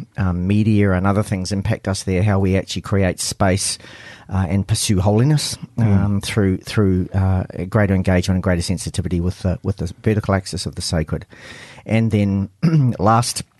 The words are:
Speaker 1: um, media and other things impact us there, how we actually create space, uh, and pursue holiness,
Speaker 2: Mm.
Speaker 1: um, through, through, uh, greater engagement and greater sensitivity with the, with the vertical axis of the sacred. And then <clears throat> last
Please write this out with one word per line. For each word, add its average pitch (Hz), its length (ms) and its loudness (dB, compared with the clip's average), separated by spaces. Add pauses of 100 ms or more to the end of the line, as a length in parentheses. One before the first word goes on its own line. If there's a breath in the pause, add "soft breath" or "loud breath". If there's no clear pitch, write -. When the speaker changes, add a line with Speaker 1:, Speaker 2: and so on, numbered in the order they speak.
(160)
Speaker 1:
um, 90 300 -2
media 101 460 4
and 92 140 2
other 101 160 2
things 92 300 -4
impact 101 340 -2
us 95 180 -4
there, 92 180 0
how 101 180 2
we 95 160 2
actually 90 260 -4
create 95 380 0
space, - 580 -2 (500 loud breath)
uh, 95 200 -2
and 95 180 0
pursue 104 340 0
holiness, 117 560 2 (220)
Speaker 2:
Mm. 113 80 2 (180)
Speaker 1:
um, 101 180 0
through, 95 360 0
through, 95 560 0
uh, 95 300 2 (240)
greater 98 260 2
engagement 92 420 2
and 90 60 0
greater 87 200 0
sensitivity 85 580 -4
with 90 200 -2
the, 87 220 -2
with 95 140 -2
the 85 160 -6 (100)
vertical 104 320 2
axis 95 320 -4
of 80 80 -8
the 87 80 -8
sacred. 80 420 -4 (600 loud breath)
And 113 260 0
then 98 380 0 (140)
<clears throat> 147 360 2
last 113 460 0 (160)